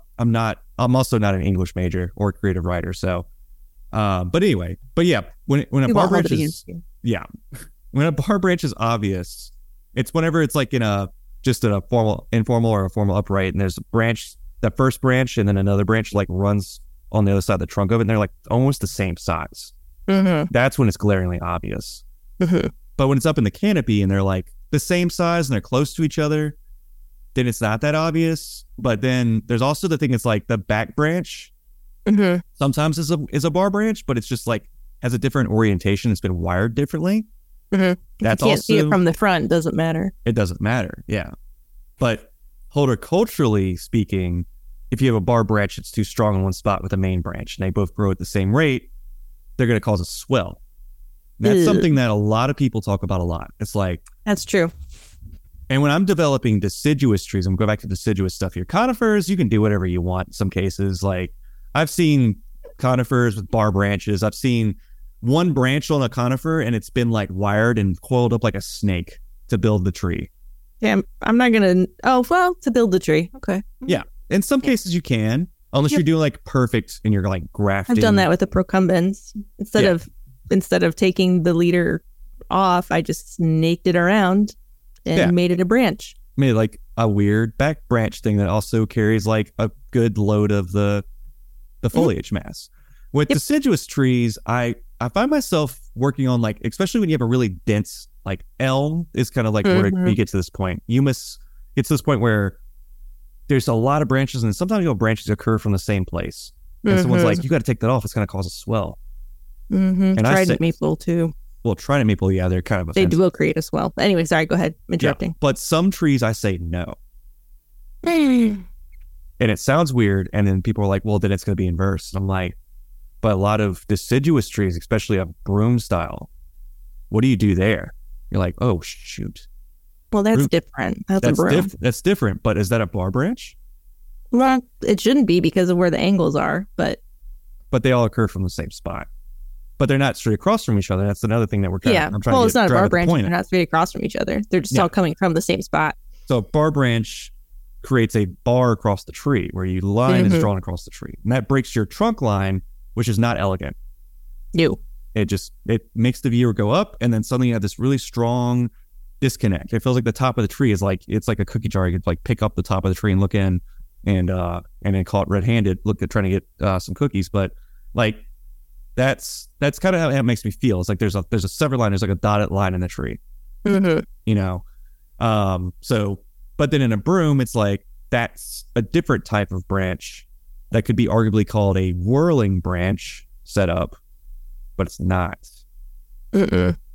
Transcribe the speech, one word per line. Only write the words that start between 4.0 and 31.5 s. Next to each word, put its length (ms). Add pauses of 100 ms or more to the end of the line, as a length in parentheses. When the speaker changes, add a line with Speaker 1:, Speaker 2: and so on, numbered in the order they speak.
Speaker 1:
but 180
anyway, 360 (160)
but 120
yeah, 160 (220)
when, 260
when 140
a 40
Speaker 2:
We 40
Speaker 1:
bar 120
Speaker 2:
won't 100
hold 140
Speaker 1:
branch 40
Speaker 2:
it 20
Speaker 1:
is, 60
Speaker 2:
against 280
you. 140 (200)
Speaker 1:
yeah, 220 (280)
<laughs> 380
when 160
a 60
bar 260
branch 260
is 140
obvious, 720 (420)
it's 200
whenever 280
it's, 120
like, 180
in 100
a, 280 (320)
just 220
in 80
a 100
formal, 500
informal 380
or 160
a 40
formal 260
upright, 360
and 80
there's 180
a 40 (100)
branch, 420 (280)
the 80
first 320
branch, 360
and 100
then 100
another 260
branch, 300
like, 160
runs 500 (320)
on 140
the 60
other 100
side 120
of 60
the 60
trunk 260
of 80
it, 20
and 80
they're, 80
like, 140 (180)
almost 300
the 60
same 320
size. 540 (360)
Speaker 2:
Mm-hmm. 420
Speaker 1:
That's 280
when 100
it's 80
glaringly 440
obvious. 640 (360)
Speaker 2:
Mm-hmm. 280 (280)
Speaker 1:
But 120
when 100
it's 80
up 120
in 60
the 60
canopy 520
and 80
they're, 120
like, 300 (180)
the 100
same 300
size 380
and 60
they're 60
close 340
to 80
each 160
other, 380 (760)
then 120
it's 140
not 220
that 120
obvious. 720 (140)
But 240
then 440
there's 160
also 260
the 100
thing, 160
it's 120
like 220
the 100
back 380
branch 560 (540)